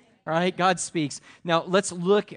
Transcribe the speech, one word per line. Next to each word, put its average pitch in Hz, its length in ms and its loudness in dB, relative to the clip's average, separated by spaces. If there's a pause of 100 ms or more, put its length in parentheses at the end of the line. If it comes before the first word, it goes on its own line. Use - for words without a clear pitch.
(260)
right? 175 300 0
God 180 240 2
speaks. - 400 -6 (240)
Now, 165 240 0
let's 190 240 0
look 185 460 0